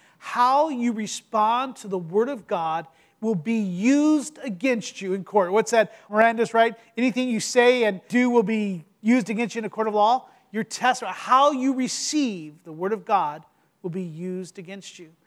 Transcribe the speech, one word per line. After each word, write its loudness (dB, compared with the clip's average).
How 2
you -2
respond -2
to -16
the -4
Word 0
of -8
God -4
will 0
be -2
used 0
against -4
you -4
in -6
court. 0
What's 2
that? 2
Miranda's 2
right. 4
"Anything 0
you -2
say 4
and -2
do 2
will 4
be -4
used 2
against -4
you -6
in -6
a -6
court -4
of -4
law." 2
Your -4
test-, -2
how 4
you 0
receive -4
the -16
Word -4
of -6
God 0
will -8
be -6
used -10
against -18
you. -20